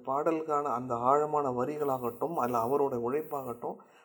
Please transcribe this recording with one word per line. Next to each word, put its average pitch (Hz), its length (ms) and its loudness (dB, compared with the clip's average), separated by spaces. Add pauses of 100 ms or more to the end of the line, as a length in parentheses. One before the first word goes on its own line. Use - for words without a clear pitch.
பாடலுக்கான 156 560 0
அந்த 127 340 -2
ஆழமான 143 540 4
வரிகளாகட்டும், 131 840 -2
அல்ல 123 240 0
அவரோட 123 540 2
உழைப்பாகட்டும், 143 640 -6 (300)